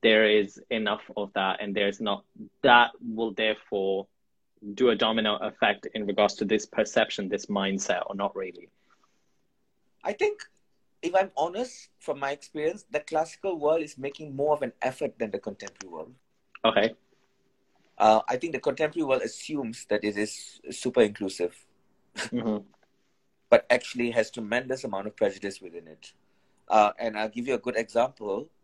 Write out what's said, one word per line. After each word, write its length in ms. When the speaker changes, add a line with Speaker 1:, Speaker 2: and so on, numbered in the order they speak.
Speaker 1:
there 220
is 340
enough 320
of 200
that, 260
and 160
there's 240
not, 240
that 300
will 300
therefore 760
do 160
a 80
domino 400
effect 580
in 120
regards 300
to 100
this 180
perception, 640
this 180
mindset, 600
or 80
not 200
really? 360
Speaker 2:
I 120
think, 260
if 120
I'm 220
honest, 640
from 200
my 120
experience, 600
the 100
classical 580
world 240
is 160
making 360
more 200
of 80
an 180
effort 380
than 120
the 80
contemporary 540
world. 220
Speaker 1:
Okay. 300
Speaker 2:
Uh, 280
I 120
think 160
the 40
contemporary 460
world 180
assumes 680
that 120
it 140
is 440
super 320
inclusive, 520
Speaker 1:
Mm-hmm. 480
Speaker 2:
<laughs> 420
but 200
actually 420
has 180
tremendous 540
amount 240
of 80
prejudice 440
within 280
it. 240
Uh, 300
and 200
I'll 100
give 180
you 80
a 40
good 180
example. 720